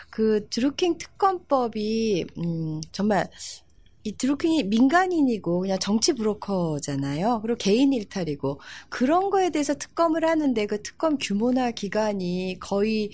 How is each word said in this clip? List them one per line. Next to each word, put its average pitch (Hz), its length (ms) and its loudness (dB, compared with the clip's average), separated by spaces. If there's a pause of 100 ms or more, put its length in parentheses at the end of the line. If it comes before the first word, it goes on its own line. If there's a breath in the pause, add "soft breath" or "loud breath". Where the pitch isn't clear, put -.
그 214 400 2
드루킹 294 480 0
특검법이, 226 1300 0 (120)
음, 160 440 -4 (100)
정말 196 380 0 (760 loud breath)
이 214 80 -6
드루킹이 285 520 0
민간인이고 254 1000 2
그냥 190 180 -2
정치 220 320 2
브로커잖아요. 185 1300 -2
그리고 226 160 -2
개인 247 360 4
일탈이고 156 680 -4 (300 loud breath)
그런 339 400 2
거에 370 220 2
대해서 294 220 0
특검을 320 540 0
하는데 285 380 2
그 208 180 -4
특검 311 340 -2
규모나 247 540 0
기간이 185 880 -2
거의 208 540 0